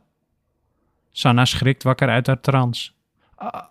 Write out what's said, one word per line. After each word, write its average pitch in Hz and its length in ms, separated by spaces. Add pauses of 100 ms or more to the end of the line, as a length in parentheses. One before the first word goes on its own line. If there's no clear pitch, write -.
(1120)
Sanna 123 340
schrikt - 380
wakker 131 260
uit 120 180
haar 131 140
trance. 123 500 (460)
"O-, - 340